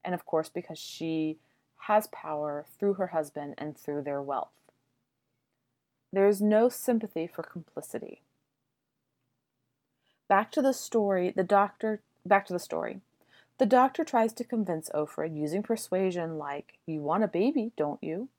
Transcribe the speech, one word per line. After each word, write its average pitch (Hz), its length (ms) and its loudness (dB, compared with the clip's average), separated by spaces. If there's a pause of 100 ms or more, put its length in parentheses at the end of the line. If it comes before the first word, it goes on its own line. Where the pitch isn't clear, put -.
And 180 120 -2
of 175 100 -8
course, 160 240 0
because 175 300 -10
she 160 580 -2 (440)
has 214 260 2
power 151 580 -6 (140)
through 202 160 2
her 190 140 -2
husband 147 500 -4
and 147 180 -8
through 147 260 -6
their 139 200 -4
wealth. 139 260 -6 (1600)
There 196 140 4
is 202 140 4
no 214 280 6
sympathy 220 580 -2
for 165 160 -12
complicity. - 800 -12 (2000)
Back 208 260 4
to 311 100 2
the 269 100 4
story, 196 640 0
the 190 80 2
doctor, 208 560 2 (240)
back 196 220 4
to - 60 -8
the 175 60 -2
story. - 440 -6 (560)
The 262 80 4
doctor 262 380 4
tries 226 300 2
to 240 100 -8
convince 180 460 -2
Ofred 151 460 -4
using 151 260 -2
persuasion 185 760 -2
like, 143 480 -10
"You 156 160 -4
want 165 220 2
a 196 40 0
baby, 226 480 0
don't 147 260 -2
you?" 180 360 -6